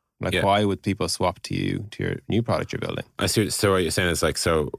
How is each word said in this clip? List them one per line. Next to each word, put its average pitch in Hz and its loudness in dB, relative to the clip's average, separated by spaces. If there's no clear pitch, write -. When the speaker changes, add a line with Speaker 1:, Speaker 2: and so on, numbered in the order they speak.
Speaker 1:
Like, 90 -2
Speaker 2:
Yeah. 90 2
Speaker 1:
why 101 4
would 98 0
people 95 -2
swap 90 -2
to - -6
you, 50 -2
to - -8
your 50 -2
new 110 2
product 113 -2
you're - -6
building? - -6
Speaker 2:
I 101 0
see. 101 2
So - 2
what 95 4
you're 82 0
saying 90 0
is, 78 0
like, 78 2
so 80 0